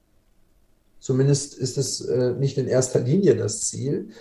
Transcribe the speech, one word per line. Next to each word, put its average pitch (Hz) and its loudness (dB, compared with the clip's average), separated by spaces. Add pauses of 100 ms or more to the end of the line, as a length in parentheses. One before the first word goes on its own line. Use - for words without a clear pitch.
(1000)
Zumindest 135 2
ist - -6
es, - -2
äh, 127 0
nicht 135 -2
in 127 -2
erster 127 2
Linie 143 4
das 104 -4
Ziel, 135 -4 (100)